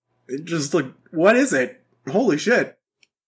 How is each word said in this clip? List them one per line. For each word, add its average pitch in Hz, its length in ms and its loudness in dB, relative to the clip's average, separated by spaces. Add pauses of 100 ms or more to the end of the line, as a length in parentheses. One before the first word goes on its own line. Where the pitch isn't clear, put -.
(280)
It 147 180 -10
just, 160 260 -4
like, 156 140 0 (240)
what 190 260 4
is 269 160 2
it? 127 320 -4 (260)
Holy 185 280 2
shit. 202 400 -2 (500)